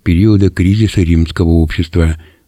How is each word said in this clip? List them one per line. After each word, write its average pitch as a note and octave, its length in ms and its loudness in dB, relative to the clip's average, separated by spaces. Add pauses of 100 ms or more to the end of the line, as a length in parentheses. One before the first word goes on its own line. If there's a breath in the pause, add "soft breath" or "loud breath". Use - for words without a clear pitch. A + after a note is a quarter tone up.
периода G2 480 2
кризиса G2+ 520 0
римского E2 460 0
общества. E2 680 0 (320 soft breath)